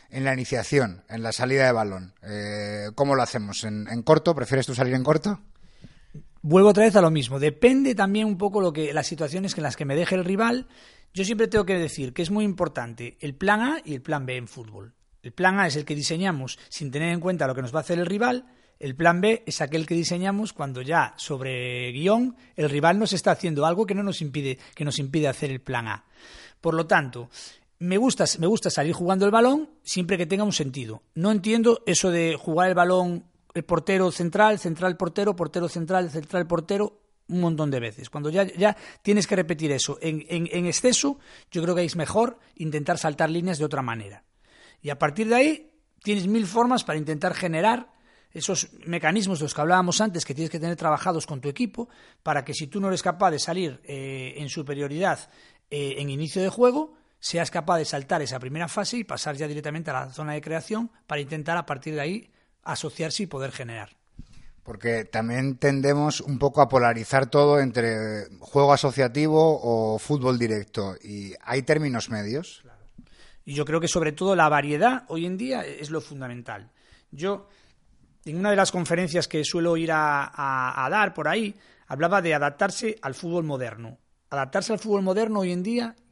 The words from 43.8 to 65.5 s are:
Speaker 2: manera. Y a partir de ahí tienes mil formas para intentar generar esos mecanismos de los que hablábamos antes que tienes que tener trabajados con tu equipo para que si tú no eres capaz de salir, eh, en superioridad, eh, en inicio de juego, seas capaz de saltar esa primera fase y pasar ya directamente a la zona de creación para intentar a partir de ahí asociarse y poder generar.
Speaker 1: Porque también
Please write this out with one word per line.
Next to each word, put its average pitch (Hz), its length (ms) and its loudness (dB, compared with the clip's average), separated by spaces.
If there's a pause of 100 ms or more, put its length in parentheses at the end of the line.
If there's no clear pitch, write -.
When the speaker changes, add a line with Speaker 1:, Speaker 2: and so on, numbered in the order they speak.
Speaker 2:
manera. 113 420 -8 (580)
Y 147 80 -10
a 139 80 -6
partir 160 300 0
de 233 80 4
ahí 294 360 2 (300)
tienes 202 260 -2
mil 214 200 2
formas 233 380 2
para 156 120 -4
intentar 156 360 -4
generar 185 580 0 (400)
esos - 380 -4 (160)
mecanismos 170 540 0
de 151 60 -4
los 143 100 -6
que 151 60 -2
hablábamos 175 400 4
antes 175 220 -2
que 135 120 -10
tienes 160 160 -4
que 165 80 -6
tener 170 160 -4
trabajados 160 500 0
con 135 160 -8
tu 143 80 -6
equipo 226 400 -6 (320)
para 143 240 -2
que 147 80 -8
si 147 140 -8
tú 202 120 -6
no 190 100 0
eres 180 120 -2
capaz 180 300 2
de 143 80 -2
salir, 165 440 -4
eh, 135 540 -10
en 147 120 -8
superioridad, 143 840 -4 (400)
eh, 139 260 -6
en 143 140 -6
inicio 156 300 -4
de 190 80 0
juego, 247 440 2 (260)
seas 170 300 -4
capaz 170 300 0
de 151 60 -2
saltar 151 360 -4
esa 127 180 -6
primera 147 280 -8
fase 214 300 -6
y 220 60 -4
pasar 139 320 -8
ya 151 120 -6
directamente 151 420 -8
a 143 40 -4
la 131 180 -6
zona 151 220 -8
de 151 80 -6
creación 214 500 -6 (160)
para 147 140 -4
intentar 156 360 -4
a 160 80 -4
partir 151 300 -8
de 147 60 -4
ahí 185 300 -8 (300)
asociarse 160 640 -6
y - 20 -8
poder 135 260 -8
generar. 117 460 -12 (640)
Speaker 1:
Porque 113 440 -4
también 123 520 -2